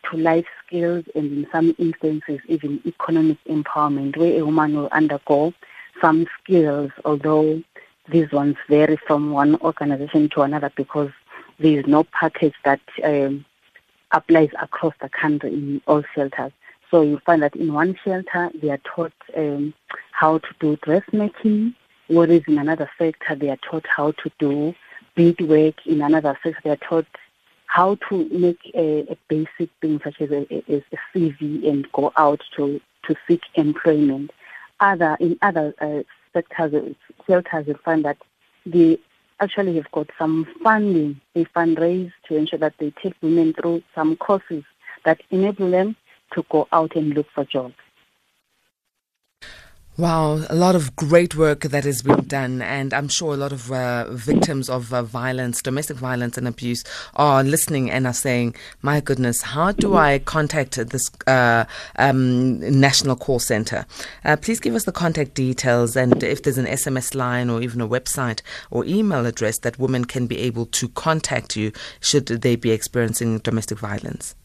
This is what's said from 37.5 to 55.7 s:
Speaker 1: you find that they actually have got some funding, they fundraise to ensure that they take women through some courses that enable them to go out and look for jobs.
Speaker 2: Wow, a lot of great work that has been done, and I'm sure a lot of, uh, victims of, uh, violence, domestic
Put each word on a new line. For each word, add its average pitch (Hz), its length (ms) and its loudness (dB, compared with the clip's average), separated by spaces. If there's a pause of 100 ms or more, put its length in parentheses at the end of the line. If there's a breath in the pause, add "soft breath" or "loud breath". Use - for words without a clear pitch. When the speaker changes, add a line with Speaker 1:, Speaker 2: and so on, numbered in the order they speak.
Speaker 1:
you 147 80 -4 (100)
find 160 180 0
that 143 140 -2 (480)
they 165 340 4 (400)
actually 196 360 -2
have 151 160 -4
got 151 160 -4 (120)
some 160 260 -2 (160)
funding, 185 580 2 (140)
they 165 120 0
fundraise 170 640 0 (160)
to 160 80 -4
ensure 156 240 -2
that 151 180 -2
they 151 140 -6 (100)
take 185 200 -6
women 160 320 2
through 170 280 -2 (140)
some 160 220 0
courses 180 460 -2 (400 loud breath)
that 160 160 2 (120)
enable 190 400 0
them 190 240 2 (360 soft breath)
to 170 200 -4
go 151 200 2
out 160 240 2
and 151 200 0
look 147 180 -2
for - 120 -4
jobs. 127 280 -6 (2250 loud breath)
Speaker 2:
Wow, 160 520 0
a 160 60 -2
lot 180 180 4
of 147 220 0
great 170 400 4
work 151 280 2
that 143 200 -2
has 135 180 -2
been - 220 2
done, 127 380 -4
and 135 320 -4
I'm 139 160 -4
sure 156 240 -2
a 139 40 -2
lot 139 140 -4
of, 123 220 -12
uh, 123 360 -2
victims 131 600 0
of, 123 240 -4
uh, 123 100 0
violence, 123 580 -4
domestic 139 360 -4